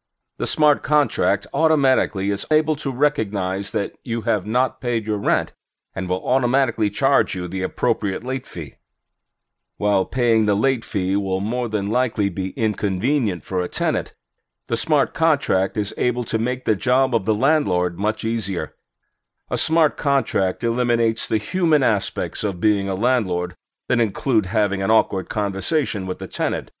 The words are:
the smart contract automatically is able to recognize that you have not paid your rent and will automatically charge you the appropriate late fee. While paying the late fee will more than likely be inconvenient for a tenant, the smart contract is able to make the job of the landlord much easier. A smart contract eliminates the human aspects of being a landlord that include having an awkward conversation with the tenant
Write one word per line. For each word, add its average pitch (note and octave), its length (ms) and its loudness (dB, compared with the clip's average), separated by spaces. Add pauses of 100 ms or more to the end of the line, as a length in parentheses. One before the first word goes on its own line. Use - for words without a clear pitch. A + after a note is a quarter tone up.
(380)
the B2 80 -2
smart D3+ 380 2
contract G#2+ 680 0
automatically C3+ 800 2
is G2+ 220 -2
able D#3 240 2
to C#3 160 -4
recognize G2+ 800 -2
that G2+ 320 -2
you A#2 180 -4
have G#2 240 0
not A#2+ 340 -2
paid A#2+ 280 -4
your G#2+ 100 0
rent G#2 340 -2 (440)
and F#2 120 -4
will F#2 180 -2
automatically B2+ 680 2
charge C3+ 420 2
you F2+ 140 -4
the F#2 160 -4
appropriate G2 600 -2
late B2+ 220 -6
fee. - 300 -10 (1000)
While G2+ 280 2
paying A#2 400 2
the G#2 100 2
late B2 300 0
fee F#2+ 300 0
will F#2+ 240 0
more A#2+ 280 -2
than G2+ 220 -2
likely A2+ 400 0
be F#2 220 -4
inconvenient G#2+ 920 0
for F#2 180 -2
a F2+ 60 -2
tenant, B2 460 -2 (540)
the A#2 100 -2
smart D3 380 0
contract B2 600 0
is G#2 220 -2
able B2 280 0
to - 120 -2
make B2+ 280 -2
the A2 100 4
job B2+ 400 2
of G2+ 100 0
the G#2+ 100 2
landlord G#2 640 2
much G#2 260 -2
easier. G2 520 -2 (760)
A B2 80 -2
smart D#3+ 400 2
contract A2 640 0
eliminates A#2 640 0
the A2 100 0
human D#3+ 440 0
aspects G2+ 600 -2
of F#2+ 160 -2
being G2+ 280 2
a G2 80 -2
landlord F#2+ 600 -2 (320)
that A#2+ 140 2
include A2 460 0
having G2 340 0
an G2 100 2
awkward G2+ 380 2
conversation G#2 760 -2
with F#2 140 -4
the F#2+ 80 -8
tenant F#2+ 420 -4 (100)